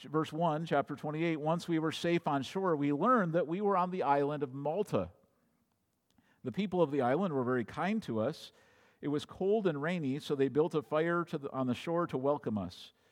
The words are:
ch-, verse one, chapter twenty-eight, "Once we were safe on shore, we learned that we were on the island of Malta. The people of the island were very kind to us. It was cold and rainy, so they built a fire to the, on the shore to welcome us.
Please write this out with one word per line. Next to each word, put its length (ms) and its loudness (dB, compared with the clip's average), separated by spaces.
ch-, 40 -16
verse 280 -2
one, 320 0
chapter 300 0
twenty-eight, 440 -2
"Once 280 -2
we 100 2
were 140 0
safe 340 0
on 160 0
shore, 340 0
we 160 2
learned 420 2
that 140 2
we 140 -4
were 160 2
on 140 2
the 100 -2
island 400 2
of 140 -4
Malta. 540 -2
The 60 -6
people 300 2
of 100 4
the 80 0
island 340 2
were 120 2
very 180 2
kind 400 -2
to 160 -2
us. 320 -2
It 60 -6
was 160 -2
cold 420 0
and 160 0
rainy, 380 -2
so 160 -4
they 140 4
built 260 2
a 60 0
fire 480 2
to 80 -6
the, 160 -8
on 140 -2
the 60 2
shore 340 -2
to 100 -2
welcome 400 0
us. 340 -8